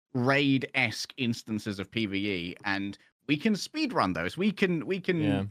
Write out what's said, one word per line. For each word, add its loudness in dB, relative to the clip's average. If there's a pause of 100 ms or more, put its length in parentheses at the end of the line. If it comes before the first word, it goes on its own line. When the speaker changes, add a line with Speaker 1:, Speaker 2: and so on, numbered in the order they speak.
(120)
Speaker 1:
raid-esque 2
instances -2
of -6
P 0
V -2
E, -4
and -4 (300)
we 2
can 2
speedrun 0
those. -4
We 0
can, 0
we -2
can 0
Speaker 2:
Yeah. 2